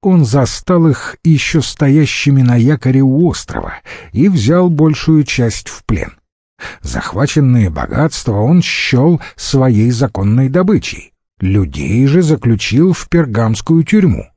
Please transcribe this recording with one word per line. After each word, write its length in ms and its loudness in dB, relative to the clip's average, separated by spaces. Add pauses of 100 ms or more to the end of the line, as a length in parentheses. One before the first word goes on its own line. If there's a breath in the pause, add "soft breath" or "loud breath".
Он 220 4
застал 640 0
их 360 -4
еще 380 0
стоящими 800 0
на 140 2
якоре 440 2
у 260 2
острова 480 -6 (380 loud breath)
и 160 2
взял 400 2
большую 560 2
часть 440 -4
в 160 -18
плен. 280 -4 (720 loud breath)
Захваченные 880 0
богатства 720 -4
он 220 2
счел 580 0 (160 loud breath)
своей 540 0
законной 580 0
добычей. 640 -2 (280)
Людей 680 0
же 160 4
заключил 680 0
в 160 -6
пергамскую 760 0
тюрьму 520 0